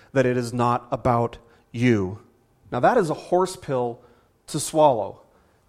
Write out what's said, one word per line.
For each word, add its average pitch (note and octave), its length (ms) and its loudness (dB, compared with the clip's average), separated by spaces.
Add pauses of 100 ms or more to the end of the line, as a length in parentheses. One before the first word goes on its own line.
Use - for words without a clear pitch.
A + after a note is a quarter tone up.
(120)
that C3 140 2
it B2 100 0
is A#2 160 -4
not A#2+ 400 0
about A#2+ 460 -2 (340)
you. A2 480 0 (500)
Now, B2 100 -6
that G3+ 180 4
is E3 120 0
a D3 40 -4
horse F3+ 420 -2
pill B2 440 -6 (480)
to D3+ 120 -6
swallow. C3+ 640 0 (460)